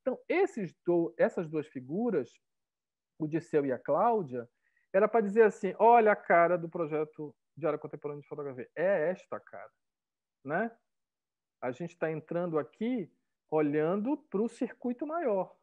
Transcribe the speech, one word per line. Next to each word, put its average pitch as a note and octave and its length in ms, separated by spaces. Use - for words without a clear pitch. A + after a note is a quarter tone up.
Então, B3 160
esses B3 460
do-, E3+ 320
essas F3 300
duas D3+ 200
figuras, C#3+ 640
o D#3 80
Dirceu D3+ 380
e C3 60
a A#2+ 80
Cláudia, D3+ 680
era G3+ 140
pra A3+ 140
dizer G#3 220
assim, G3 360
olha A3 320
a G3+ 40
cara F3 420
do E3 120
projeto D3+ 680
de D3 100
área D3+ 140
contemporânea D3 420
de - 60
fotografia. C#3+ 480
É E3+ 340
esta F#3 300
cara, G#2 320
né? F#3+ 280
A B2+ 100
gente E3 260
tá D#3+ 140
entrando E3 460
aqui G#3+ 540
olhando D#3 680
pro G#3+ 180
circuito B3 600
maior B3 560